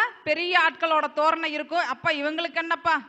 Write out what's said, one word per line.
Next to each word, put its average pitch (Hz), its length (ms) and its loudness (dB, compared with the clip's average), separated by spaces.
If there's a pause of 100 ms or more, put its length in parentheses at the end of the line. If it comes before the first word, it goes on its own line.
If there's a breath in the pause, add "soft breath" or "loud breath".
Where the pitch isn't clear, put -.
(240)
பெரிய 349 360 0
ஆட்களோட 320 540 2
தோரணை 320 320 2
இருக்கும். 302 420 -2
அப்ப 269 240 -2
இவங்களுக்கு 320 440 -4
என்னப்பா 330 540 0